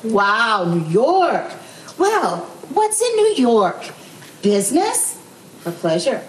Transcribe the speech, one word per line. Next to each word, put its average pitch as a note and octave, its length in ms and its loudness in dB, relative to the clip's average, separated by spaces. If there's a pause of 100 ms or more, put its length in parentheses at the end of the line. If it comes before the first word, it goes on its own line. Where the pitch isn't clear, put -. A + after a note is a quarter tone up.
Wow, G#3+ 600 0
New E3+ 240 -2
York. C#4 600 2 (460)
Well, F4+ 400 0 (360)
what's G#4+ 280 0
in A#4+ 140 0
New G#4+ 220 4
York? A#3 540 2 (500)
Business G#3 800 0 (460)
or E3+ 60 -6
pleasure? F3 580 -2